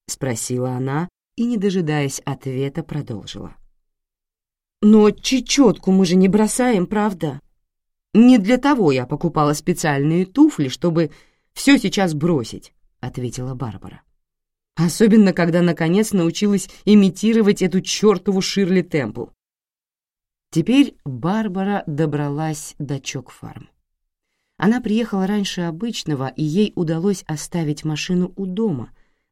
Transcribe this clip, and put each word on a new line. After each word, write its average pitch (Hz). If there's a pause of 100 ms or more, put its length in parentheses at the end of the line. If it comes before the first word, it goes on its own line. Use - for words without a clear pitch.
спросила 127
она 135 (260)
и, 233
не 240
дожидаясь 156
ответа, 139
продолжила. 107 (1300)
«Но 214
чечетку 247
мы 190
же 170
не 185
бросаем, 214
правда?» 175 (760)
«Не 247
для 220
того 247
я 123
покупала 147
специальные 156
туфли, 269
чтобы 165 (420)
все 277
сейчас 190
бросить», 143 (260)
ответила 127
Барбара. 120 (760)
«Особенно, 202
когда 170
наконец 175
научилась 196 (160)
имитировать 208
эту 185
чертову 190
Ширли 185
Темпл». 135 (1200)
Теперь 240
Барбара 190
добралась 147
до 139
Чок-фарм. - (880)
Она 240
приехала 214
раньше 202
обычного, 160
и -
ей 175
удалось 175
оставить 151
машину 180
у 196
дома, 180 (400)